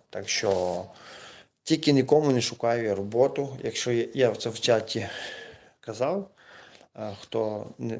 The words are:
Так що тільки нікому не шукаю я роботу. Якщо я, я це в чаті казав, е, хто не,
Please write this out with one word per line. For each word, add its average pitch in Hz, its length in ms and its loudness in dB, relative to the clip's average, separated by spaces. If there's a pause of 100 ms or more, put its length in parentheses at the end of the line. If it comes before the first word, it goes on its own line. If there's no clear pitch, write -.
Так 101 200 -8
що 90 540 0 (800)
тільки 156 280 2
нікому 143 400 6
не 123 100 4
шукаю 117 420 0
я 104 120 0
роботу. 127 680 0
Якщо 120 280 -2
я, 117 220 2
я 120 220 4
це - 140 -6
в 110 100 -8
чаті 107 500 0 (680)
казав, 143 520 -4 (640)
е, 107 260 -8
хто 110 460 -4 (100)
не, 117 220 -6